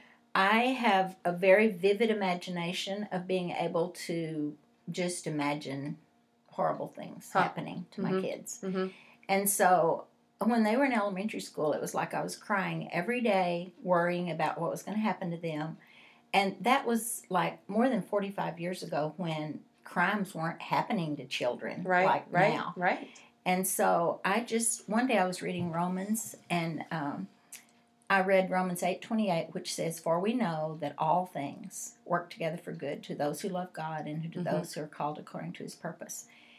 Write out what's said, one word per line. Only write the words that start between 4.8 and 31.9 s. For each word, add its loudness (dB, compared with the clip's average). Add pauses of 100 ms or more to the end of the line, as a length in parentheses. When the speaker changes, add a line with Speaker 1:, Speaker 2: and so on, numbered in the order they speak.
Speaker 1:
just -4
imagine -4 (540)
horrible -2
things -14
Speaker 2:
Huh. 4
Speaker 1:
happening -4
to -10
my -2
Speaker 2:
Mm-hmm. 2
Speaker 1:
kids. -8
Speaker 2:
Mm-hmm. -2 (420)
Speaker 1:
And 2
so 4 (380)
when 4
they 4
were 4
in 0
elementary -2
school, 0
it 0
was -4
like -2
I -2
was -6
crying -2
every -2
day, 2
worrying 2
about -2
what -2
was -6
gonna -4
happen 0
to -4
them. -6 (560)
And 2
that 2
was, -2
like, 0
more 2
than 0
forty-five -4
years -6
ago -2
when -4 (240)
crimes 0
weren't -4
happening 0
to -10
children -2
Speaker 2:
Right, 6
Speaker 1:
like 2
Speaker 2:
right, 6
Speaker 1:
now. -4
Speaker 2:
right. 0 (360)
Speaker 1:
And 2
so 2
I 2
just, -2
one 2
day 4
I 4
was -4
reading -2
Romans, -2 (160)
and, -2
um, -4 (840)
I 6
read 4
Romans 0
eight -2
twenty-eight, 0
which -8
says, -4
"For 0
we 0
know -2
that -4
all 2
things -10 (100)